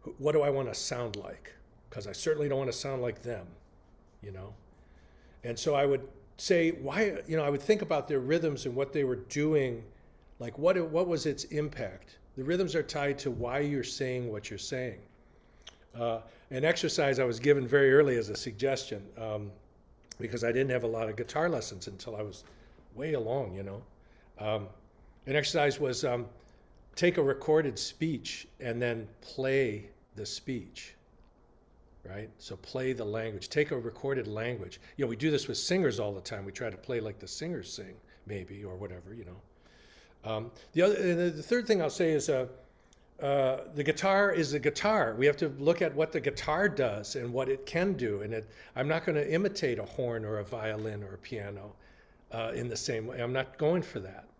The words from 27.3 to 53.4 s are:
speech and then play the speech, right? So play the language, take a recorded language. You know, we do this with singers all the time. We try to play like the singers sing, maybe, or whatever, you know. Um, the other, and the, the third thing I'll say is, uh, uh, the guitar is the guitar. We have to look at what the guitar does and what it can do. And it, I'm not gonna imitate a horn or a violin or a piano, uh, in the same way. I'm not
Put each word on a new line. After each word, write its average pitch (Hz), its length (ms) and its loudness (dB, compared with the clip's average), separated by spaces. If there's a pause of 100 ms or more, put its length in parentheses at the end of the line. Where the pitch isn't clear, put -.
speech - 720 -4 (120)
and 120 220 -4
then 113 260 0 (140)
play 131 680 0 (260)
the 107 100 -8
speech, - 680 -8 (1080)
right? 101 340 -10
So - 200 -12
play 131 360 -2
the 113 120 -4
language, 107 440 -4
take 147 220 2
a 151 60 -2
recorded 120 500 -2
language. 107 520 -6 (180)
You 139 80 2
know, 117 40 -2
we 117 60 -2
do 147 160 0
this 143 160 2
with - 100 -4
singers 165 420 2
all 104 140 0
the 95 80 -8
time. 98 240 -8
We 98 60 -10
try 117 180 -6
to 95 80 -10
play 123 220 -4
like 107 200 -6
the 95 80 -14
singers 156 440 -8
sing, 185 240 -12 (300)
maybe, 101 380 -10
or 92 120 -10
whatever, 92 380 -12
you 113 120 -12
know. 90 160 -16 (840)
Um, 110 260 -4 (220)
the 165 80 4
other, 196 140 6
and 180 240 2
the, 175 100 2
the 151 140 -6
third 240 240 2
thing 208 140 4
I'll 156 80 2
say 165 220 2
is, 151 180 2
uh, 131 180 2 (760)
uh, 135 400 2 (140)
the 147 80 -2
guitar 190 480 4
is 156 200 2
the 147 80 0
guitar. 147 580 4
We 127 80 4
have 147 120 6
to 160 120 0 (100)
look 165 220 4
at 160 140 2
what 156 160 2
the 165 80 0
guitar 156 480 0
does 110 480 0
and 120 160 -4
what 127 160 0
it 135 180 -2
can 185 280 0
do. 107 280 0
And 107 120 -4
it, 110 160 -6 (260)
I'm 131 120 0
not 160 180 0
gonna 151 160 2
imitate 147 580 0
a 101 60 -4
horn 117 400 -4
or 107 140 -2
a 104 40 -4
violin 110 600 -4
or 95 100 -12
a - 40 -14
piano, 101 560 -10 (580)
uh, 113 220 -2
in 120 140 -4
the 113 80 -4
same 113 320 -4
way. 123 140 -6
I'm 120 100 -2
not 131 260 -2